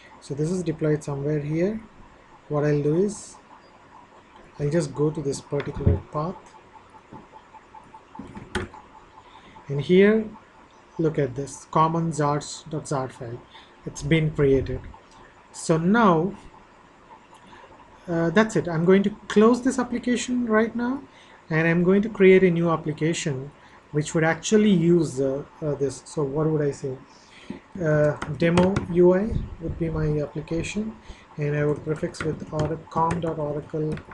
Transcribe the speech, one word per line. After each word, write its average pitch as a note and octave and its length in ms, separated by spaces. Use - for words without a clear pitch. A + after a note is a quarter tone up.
So - 120
this D3+ 180
is F#3 120
deployed D3+ 400
somewhere C#3+ 360
here. E3+ 420
What D3 140
I'll D3 180
do D3 220
is - 320
I'll D3 120
just D3 240
go D3+ 180
to D#3+ 100
this C#3 200
particular C#3+ 560
path. D#3 220
And C#3+ 140
here, G#3 480
look D#3 220
at B2 160
this C#3 360
common E3 400
zars D3 580
dot D3+ 180
zar C3 220
file. A#2 300
It's - 160
been D#3 300
created. C3 480
So - 260
now, F#3+ 560
uh, E3 220
that's G#3+ 260
it. E3 140
I'm E3 160
going F#3+ 180
to G3+ 60
close A#3 340
this C4 160
application A#3+ 680
right A3 280
now, B3 280
and D#3+ 180
I'm E3+ 160
going G3 200
to A3+ 60
create F#3+ 340
a F#3 60
new E3+ 200
application D#3 840
which D3+ 240
would D#3+ 80
actually G#3 480
use, E3 480
uh, C#3 240
uh, D3 140
this. C3 300
So - 180
what D3 240
would D#3 140
I C#3+ 100
say? C3+ 260
Uh, D3+ 340
demo F3 360
U F3+ 240
I G#3+ 180
would D#3 160
be E3 120
my D3+ 320
application, E3 720
and D3 180
I D3 100
would D3 200
prefix D#3 380
with - 280
or-, D#3 280
com E3 320
dot D#3+ 160
oracle D#3 560